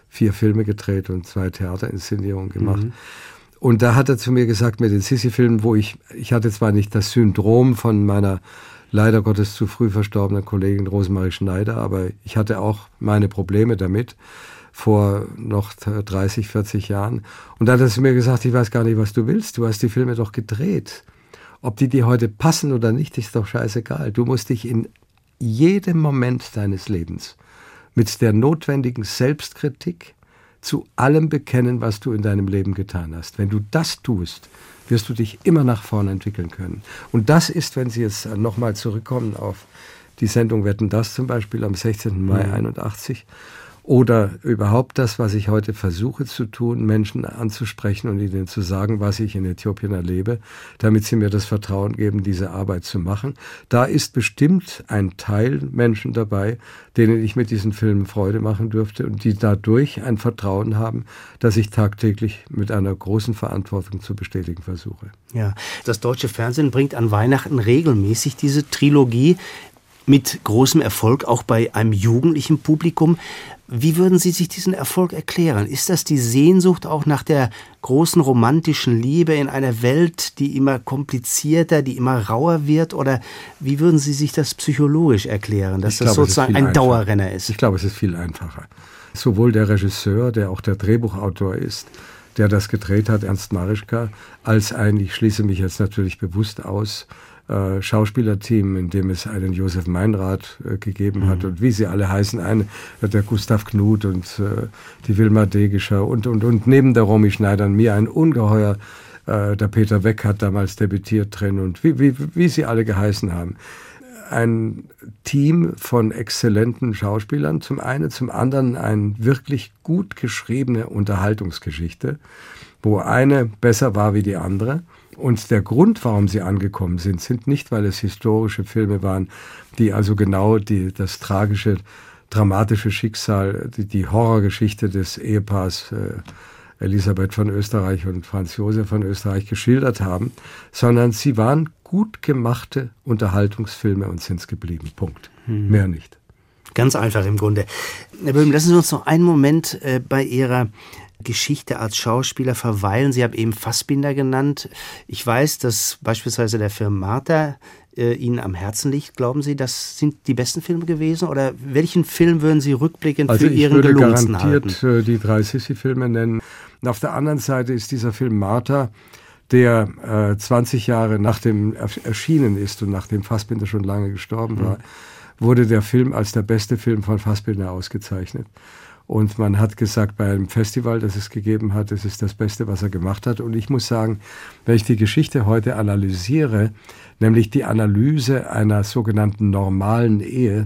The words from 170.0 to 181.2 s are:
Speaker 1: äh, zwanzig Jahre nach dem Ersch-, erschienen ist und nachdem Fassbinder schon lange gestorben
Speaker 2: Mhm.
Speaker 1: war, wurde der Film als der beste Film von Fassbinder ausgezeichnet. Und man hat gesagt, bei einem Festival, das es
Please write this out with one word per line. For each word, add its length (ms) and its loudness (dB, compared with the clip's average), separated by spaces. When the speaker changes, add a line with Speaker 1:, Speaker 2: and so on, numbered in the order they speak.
Speaker 1:
äh, 40 -2
zwanzig 480 0
Jahre 320 2
nach 220 0
dem 360 0
Ersch-, 280 -8
erschienen 540 0
ist 260 -6
und 80 -2
nachdem 320 -4
Fassbinder 420 -4
schon 180 -4
lange 280 -4
gestorben 440 -6
Speaker 2:
Mhm. 100 -4
Speaker 1:
war, 120 -2
wurde 260 6
der 160 4
Film 320 2
als 180 -2
der 120 0
beste 340 -2
Film 240 -2
von 160 0
Fassbinder 540 -4
ausgezeichnet. 760 -10
Und 340 0
man 180 2
hat 200 2
gesagt, 400 -2
bei 140 -2
einem 180 -2
Festival, 500 -2
das 160 -4
es 140 -10